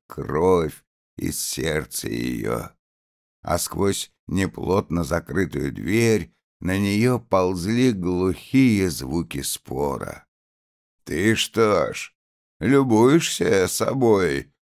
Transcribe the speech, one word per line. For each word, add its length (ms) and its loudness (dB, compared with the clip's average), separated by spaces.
кровь 760 0
из 240 -6
сердца 640 -6
её. 640 -6
А 160 -2
сквозь 540 -4
неплотно 760 -2
закрытую 680 -4
дверь 640 0
на 180 -2
неё 420 2
ползли 720 0
глухие 960 2
звуки 520 -4
спора. 840 -6
«Ты 320 0
что 580 0
ж, 200 -12
любуешься 1080 4
собой, 840 0